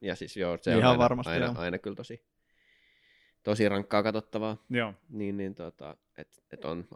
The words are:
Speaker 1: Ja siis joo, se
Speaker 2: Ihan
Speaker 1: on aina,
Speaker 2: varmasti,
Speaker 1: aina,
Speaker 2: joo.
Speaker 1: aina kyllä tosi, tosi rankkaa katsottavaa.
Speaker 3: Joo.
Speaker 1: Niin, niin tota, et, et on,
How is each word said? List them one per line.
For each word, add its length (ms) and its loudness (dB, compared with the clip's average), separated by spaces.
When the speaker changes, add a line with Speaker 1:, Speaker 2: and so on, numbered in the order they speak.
Speaker 1:
Ja 160 -2
siis 200 -10
joo, 240 0
se 100 0
Speaker 2:
Ihan 120 6
Speaker 1:
on 80 8
aina, 80 6
Speaker 2:
varmasti, 340 2
Speaker 1:
aina, 140 0
Speaker 2:
joo. 120 -2
Speaker 1:
aina 200 -2
kyllä 180 -8
tosi, 280 -12
tosi 260 4
rankkaa 340 2
katsottavaa. 540 -2
Speaker 3:
Joo. 240 -2
Speaker 1:
Niin, 280 -4
niin 180 -4
tota, 420 -14
et, 240 -20
et 120 -12
on, 200 -4